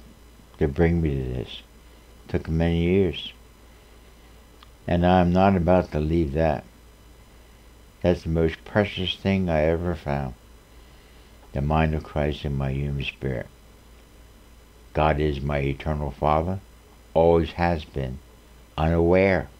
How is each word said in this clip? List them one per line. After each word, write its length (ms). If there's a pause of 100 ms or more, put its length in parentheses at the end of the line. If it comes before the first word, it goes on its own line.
(580)
to 80
bring 360
me 80
to 240
this. 280 (680)
Took 200
many 340
years. 500 (1500)
And 200
I'm 260
not 240
about 360
to 80
leave 320
that. 320 (1400)
That's 200
the 80
most 340
precious 500
thing 340
I 160
ever 300
found. 400 (1200)
The 80
mind 340
of 80
Christ 420
in 120
my 140
human 340
spirit. 420 (1500)
God 260
is 220
my 180
eternal 540
Father, 480 (540)
always 380
has 320
been, 340 (600)
unaware. 720 (120)